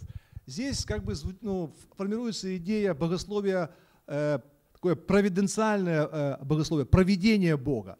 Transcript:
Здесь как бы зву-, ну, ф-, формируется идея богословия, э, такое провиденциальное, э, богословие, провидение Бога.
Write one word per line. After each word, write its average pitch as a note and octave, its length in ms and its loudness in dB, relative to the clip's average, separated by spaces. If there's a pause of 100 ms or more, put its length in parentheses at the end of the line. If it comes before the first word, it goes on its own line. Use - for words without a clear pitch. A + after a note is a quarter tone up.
(480)
Здесь G#3+ 380 -6
как G#3+ 200 -4
бы G3+ 80 -4
зву-, F#3 280 -8
ну, F#3+ 240 -4
ф-, - 300 -16
формируется G3+ 640 -4
идея G3 380 0
богословия, F#3 760 -2 (380)
э, D3 320 0 (340)
такое F3+ 220 0
провиденциальное, G3 1160 2
э, D3 320 -4
богословие, D3+ 440 0
провидение F#3 680 4
Бога. B2 420 -4